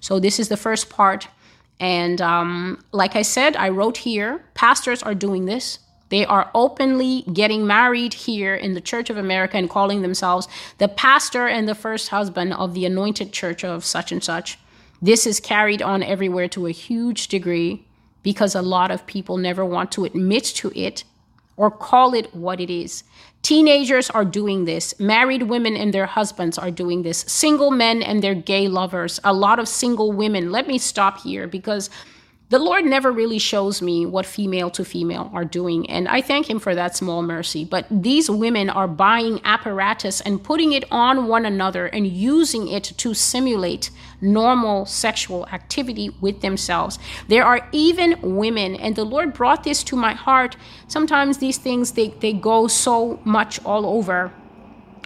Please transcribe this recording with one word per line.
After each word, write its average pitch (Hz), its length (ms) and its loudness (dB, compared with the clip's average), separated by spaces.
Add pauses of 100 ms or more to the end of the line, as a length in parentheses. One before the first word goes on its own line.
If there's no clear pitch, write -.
So 196 180 -2
this 196 220 2
is 214 80 -2
the 208 80 -2
first 220 340 -4
part. 196 380 2 (500)
And, 175 420 0
um, 175 600 -2 (100)
like 202 220 0
I 214 80 2
said, 277 340 2
I 190 120 0
wrote 202 300 0
here, 226 460 -4 (100)
pastors 247 480 2
are 214 120 -4
doing 190 300 -2
this. 226 340 -6 (300)
They 196 160 2
are 196 300 2
openly 262 680 2 (100)
getting 214 340 2
married 240 480 2
here 202 400 -4
in 190 200 -2
the 175 60 -6
Church 233 300 -6
of 214 60 -6
America 190 400 -2
and 180 120 0
calling 202 340 0
themselves 185 440 0 (320)
the 202 100 4
pastor 247 600 4
and 220 200 0
the 214 60 -2
first 220 340 -6
husband 185 460 -2
of 175 200 -4
the 180 120 -2
anointed 202 460 -2
church 175 320 -6
of 170 200 -8
such - 280 -4
and 175 100 -6
such. 170 360 -8 (440)
This 220 240 4
is 208 140 -2
carried 208 420 0
on 196 200 0
everywhere 180 480 -2
to 175 160 -6
a 165 60 -4
huge 233 540 -4
degree 175 580 -2 (380)
because 202 320 0
a 185 80 -2
lot 185 280 2
of 185 160 -8
people 185 300 -8
never 185 280 -2
want 175 280 -4
to 196 120 -4
admit 190 400 0
to - 300 -6
it - 300 -6 (520)
or 208 140 2
call 254 440 4
it 226 180 -2
what 180 280 -6
it 180 100 -6
is. - 320 -8 (400)
Teenagers 285 680 6
are 220 140 2
doing 196 400 -2
this. 165 360 -4
Married 240 440 2
women 226 320 0
and 208 160 0
their 190 140 0
husbands 180 500 -2
are 180 140 -6
doing 175 320 -4
this. 165 240 -4
Single 285 460 2
men 233 300 4
and 208 200 0
their 196 120 2
gay 196 340 0
lovers. 180 560 -2
A 202 80 4
lot 202 260 4
of 226 80 -4
single 220 460 0
women. 196 400 0
Let 247 160 -2
me 254 100 0
stop 196 440 0
here 185 260 -8
because 196 400 -6 (600)
the 262 120 4
Lord 349 240 2
never 269 260 4
really 226 300 0
shows 196 420 0
me 170 240 0
what 185 180 -2
female 185 460 -2
to 185 140 -6
female 175 500 -6
are 175 100 -4
doing. 170 460 -2
And 185 160 -4
I 254 140 2
thank 285 280 -2
him 220 120 -4
for 180 160 -2
that 175 200 -4
small 170 240 -4
mercy. 170 440 -6
But 185 260 -4
these 247 400 2
women 214 400 0
are 190 160 0
buying 214 560 2
apparatus 202 800 -2
and 202 200 -2
putting 311 320 2
it 269 200 0
on 247 340 4
one 226 180 2
another 185 420 -2
and 208 200 -2
using 220 600 2
it 196 160 -4 (140)
to 226 160 -2
simulate 220 760 0 (300)
normal 214 680 2
sexual - 600 -4
activity 214 640 -6 (100)
with 202 200 -2
themselves. 190 600 -2 (260)
There 226 180 6
are 240 280 4
even 339 500 4
women, 202 540 -2
and 220 180 -4
the 220 100 -2
Lord 277 300 -2
brought 269 300 2
this 294 180 -2
to - 140 -6
my 220 160 2
heart. 254 440 2 (300)
Sometimes 285 520 2
these 262 200 -2
things, 247 340 -2
they, 220 180 0 (100)
they 220 120 0
go 220 360 4
so 233 560 0
much 214 400 0
all 208 200 0
over, 185 480 0 (720)